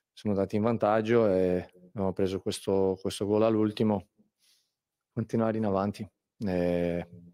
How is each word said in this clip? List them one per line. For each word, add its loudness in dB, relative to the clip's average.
siamo -4
andati 0
in 0
vantaggio 2
e 2
abbiamo -4
preso -2
questo, -2
questo -6
gol 2
all'ultimo. 0
Continuare -2
in -2
avanti, -2
eh, -2